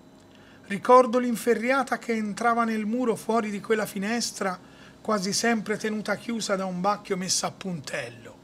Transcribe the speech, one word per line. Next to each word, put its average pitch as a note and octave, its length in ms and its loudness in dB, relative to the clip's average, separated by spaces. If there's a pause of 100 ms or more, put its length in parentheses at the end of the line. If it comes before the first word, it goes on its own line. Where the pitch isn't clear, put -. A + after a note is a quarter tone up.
(640)
Ricordo B3 540 6
l'inferriata B3 800 0
che - 160 -4
entrava A3 500 0
nel A3 220 -2
muro A#3 280 0
fuori A3 360 0
di G3+ 100 -6
quella G#3+ 240 0
finestra, G3+ 720 -4 (440)
quasi G3+ 320 0
sempre A3 420 0
tenuta G#3+ 400 -2
chiusa G#3+ 400 -2
da F#3+ 80 -2
un F3+ 160 -4
bacchio G3+ 360 0
messo F3+ 280 0
a F3+ 60 -4
puntello. B2+ 920 -8